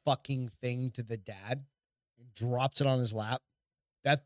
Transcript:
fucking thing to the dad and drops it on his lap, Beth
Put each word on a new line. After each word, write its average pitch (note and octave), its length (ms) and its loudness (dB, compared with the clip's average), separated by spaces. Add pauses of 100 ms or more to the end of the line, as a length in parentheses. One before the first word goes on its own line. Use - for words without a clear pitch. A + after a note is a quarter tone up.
fucking C3 460 0 (100)
thing B2 320 -2
to B2 120 -6
the A2+ 120 -6
dad G#2+ 480 -8 (540)
and A#2+ 160 -20
drops B2 460 0
it C#3 80 4
on C3 100 4
his A#2 160 0
lap, A2 280 -2 (600)
Beth C#3 240 4